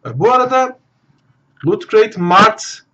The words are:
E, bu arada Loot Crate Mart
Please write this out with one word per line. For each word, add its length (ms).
E, 120
bu 140
arada 460
Loot 240
Crate 300
Mart 720